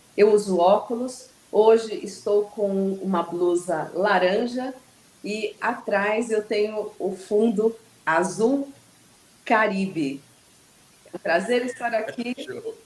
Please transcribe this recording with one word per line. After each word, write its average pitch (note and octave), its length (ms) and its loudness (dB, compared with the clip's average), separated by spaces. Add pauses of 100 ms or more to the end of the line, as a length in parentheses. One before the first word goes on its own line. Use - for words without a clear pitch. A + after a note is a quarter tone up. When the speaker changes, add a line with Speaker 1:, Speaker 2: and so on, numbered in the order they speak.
(180)
Speaker 1:
Eu G#3 160 6
uso G3 240 2
óculos. A3 680 2 (240)
Hoje A3 420 4 (100)
estou G#3 420 -2
com G3 480 -2
uma F#3+ 280 -2
blusa F3 720 -2
laranja G#3 800 0 (500)
e G#3 380 -6
atrás G#3+ 680 -2
eu G#3+ 100 0
tenho G#3+ 560 -2
o F#3+ 180 -4
fundo A3 600 2 (280)
azul F#3+ 680 0 (720)
Caribe. F#3+ 760 0 (840)
É - 120 -16
um - 20 -12
prazer F#3+ 480 0
estar A#3+ 260 -6
aqui A3+ 400 -4
Speaker 2:
<laughs> - 100 -10
Show. - 320 -10 (100)